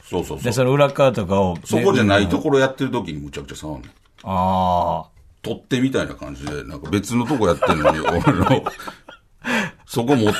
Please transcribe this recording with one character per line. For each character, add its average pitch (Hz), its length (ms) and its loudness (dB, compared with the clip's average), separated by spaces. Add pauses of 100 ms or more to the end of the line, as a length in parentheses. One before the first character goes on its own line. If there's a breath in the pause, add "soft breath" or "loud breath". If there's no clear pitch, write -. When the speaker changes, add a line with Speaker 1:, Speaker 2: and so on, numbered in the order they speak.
Speaker 1:
そ 90 180 -4
う - 40 -4
そ 76 80 -10
う 73 40 -8
そ 69 40 -12
う。 - 20 -10
Speaker 2:
で、 120 80 0
そ 127 120 2
の 127 80 2
裏 143 180 4
側 135 240 4
と 101 140 -4
か 98 120 2
を。 87 240 0
Speaker 1:
そ 110 140 0
こ 156 160 4
じ - 80 4
ゃ - 20 4
な 101 140 6
い 101 100 2
と 139 120 0
こ 156 100 -2
ろ 139 80 4
や 135 120 4
っ 135 60 -12
て 139 80 -6
る 127 60 -2
時 98 240 -4
に 73 60 -10
む 71 100 -12
ち 69 80 -14
ゃ 71 60 -10
く 67 60 -20
ち - 20 -14
ゃ 67 40 -16
触 76 220 -12
ん 64 60 -16
ね - 40 -20
ん。 - 40 -20 (320)
Speaker 2:
あ 90 840 0
ー。 - 40 -20 (320)
Speaker 1:
取 110 120 -6
っ - 80 -14
手 127 160 -2
み 131 120 2
た 110 120 0
い 73 40 -6
な 71 80 -12
感 69 180 -14
じ 65 120 -16
で、 73 180 -8
な 85 140 -14
ん - 40 -16
か - 80 -12
別 101 260 0
の 120 120 2
と 147 80 0
こ 107 120 2
や 85 60 6
っ - 40 -8
て 98 160 2
ん 80 60 -2
の - 120 4
に、 80 100 0
<laughs> 76 40 -4
俺 80 140 0
の、 - 440 2 (1200 loud breath)
そ - 180 -4
こ 139 120 2
持 107 140 2
っ 101 100 4